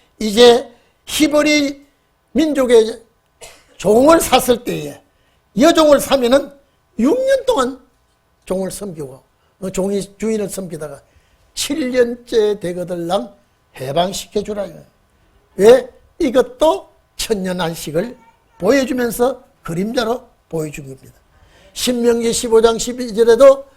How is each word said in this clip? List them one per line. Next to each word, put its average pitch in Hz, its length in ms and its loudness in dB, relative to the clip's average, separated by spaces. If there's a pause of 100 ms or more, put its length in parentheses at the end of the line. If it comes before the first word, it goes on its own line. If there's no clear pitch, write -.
(200)
이제 233 520 4 (340)
히브리 294 800 0 (460)
민족의 247 720 2 (760)
종을 269 440 4
샀을 254 420 0
때에 151 380 -10 (580)
여종을 302 400 4
사면은 254 520 0 (480)
육 294 180 2
년 523 280 -2
동안 269 360 -2 (640)
종을 185 240 -6
섬기고, 156 540 -14 (380)
어, 190 100 -8
종이 196 460 -6
주인을 208 320 -6
섬기다가 156 520 -14 (540)
칠 285 360 -6
년째 233 680 -2
되거들랑 180 760 -6 (440)
해방시켜주라. 190 880 -6 (880)
왜? 240 340 6 (300)
이것도 302 680 -2 (260)
천년 185 440 -6
안식을 170 580 -6 (420)
보여주면서 247 840 -2 (200)
그림자로 226 640 -6 (200)
보여준 156 400 -10
겁니다. - 320 -20 (540)
신명기 233 580 0
십오 226 300 2
장 226 160 4
십이 240 380 -8
절에도 240 500 6 (120)